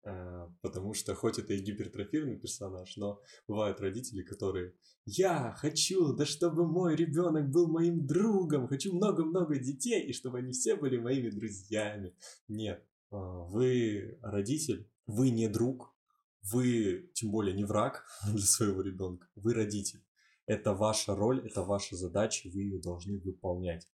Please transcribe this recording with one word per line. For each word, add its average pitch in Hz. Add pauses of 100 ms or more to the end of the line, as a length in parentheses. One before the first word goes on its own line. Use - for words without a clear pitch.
А, 90 (120)
потому 104
что -
хоть 113
это 104
и 101
гипертрофированный 101
персонаж, 95
но 101 (280)
бывают 101
родители, 98
которые: 92 (320)
"Я 143
хочу, 156
да 131
чтобы 170
мой 165
ребёнок 156
был 165
моим 165
другом, 170
хочу 160
много-много 165
детей, 143
и 127
чтобы 127
они 127
все 214
были 127
моими 120
друзьями". 104 (340)
Нет, 104 (280)
а, 104 (280)
вы 113
родитель, 104 (180)
вы 123
не 113
друг, 117 (580)
вы 117
тем 110
более 98
не 101
враг 104 (180)
<laughs> 101
для 104
своего 95
ребёнка, 92
вы 110
родитель. 104 (440)
Это 107
ваша 107
роль, 117
это 98
ваша 98
задача, 92
вы 98
её 95
должны 87
выполнять. 90